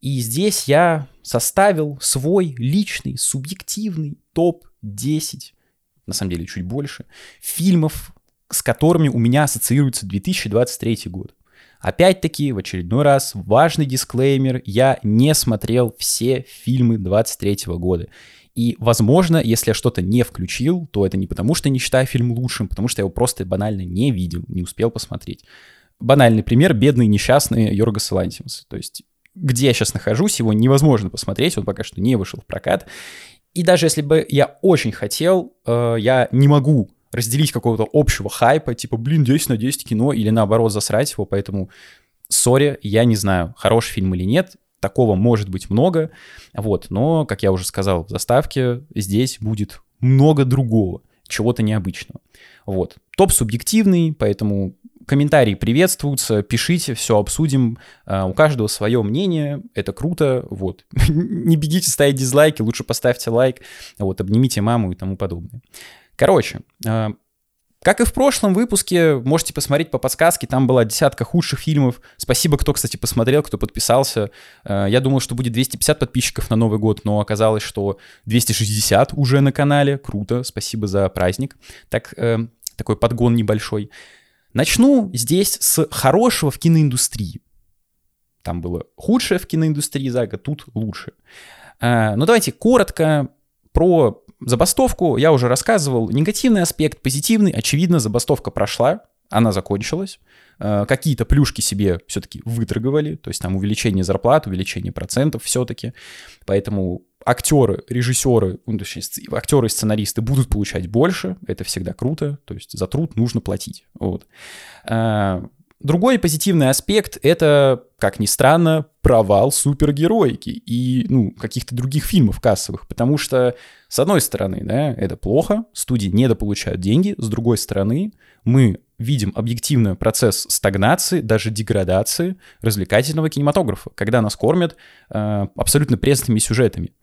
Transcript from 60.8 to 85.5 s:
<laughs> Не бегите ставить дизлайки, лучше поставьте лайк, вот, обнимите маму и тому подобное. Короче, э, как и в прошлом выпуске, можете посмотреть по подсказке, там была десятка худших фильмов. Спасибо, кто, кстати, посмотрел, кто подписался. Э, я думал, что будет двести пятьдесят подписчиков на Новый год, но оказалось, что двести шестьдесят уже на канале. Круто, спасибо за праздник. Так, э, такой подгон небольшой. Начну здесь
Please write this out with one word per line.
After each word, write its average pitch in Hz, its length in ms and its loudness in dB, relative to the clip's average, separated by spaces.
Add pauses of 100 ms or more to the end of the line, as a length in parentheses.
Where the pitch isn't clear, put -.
<laughs> - 120 4
Не 165 480 0
бегите 156 340 -2
ставить 139 260 2
дизлайки, 143 440 2
лучше 117 240 -2
поставьте - 460 -2
лайк, 123 320 0 (360)
вот, 95 220 -4
обнимите 107 400 2
маму 107 320 0
и 90 40 -8
тому 95 200 -8
подобное. 87 460 -8 (540)
Короче, 139 440 2 (240)
э, 110 240 -2 (720)
как - 180 2
и 233 40 4
в 226 80 0
прошлом 254 420 2
выпуске, 175 600 2
можете 135 400 -2
посмотреть 147 360 -2
по 131 80 -4
подсказке, - 480 0
там 131 200 2
была 123 180 4
десятка 120 400 0
худших - 360 -2
фильмов. 143 400 0 (160)
Спасибо, 143 420 0
кто, - 140 0
кстати, - 240 -4
посмотрел, 127 460 0
кто - 160 -6
подписался. 117 720 0 (340)
Э, 101 240 -2
я 117 120 2
думал, 135 200 2
что - 140 -8
будет 123 180 -4
двести 123 240 -2
пятьдесят - 240 0
подписчиков - 500 -4
на 113 60 0
Новый 110 220 2
год, 107 260 0
но 104 160 0
оказалось, 107 420 0
что 101 360 -4 (260)
двести 117 280 0
шестьдесят 107 600 0
уже 139 280 2
на 139 120 4
канале. 143 460 2
Круто, 120 440 -4
спасибо 107 440 -8
за 95 240 0
праздник. 95 460 -2 (340)
Так, - 260 -6
э, 117 220 0 (380)
такой - 200 -2
подгон 117 380 2
небольшой. 107 560 -2 (640)
Начну 226 580 4
здесь 131 480 -2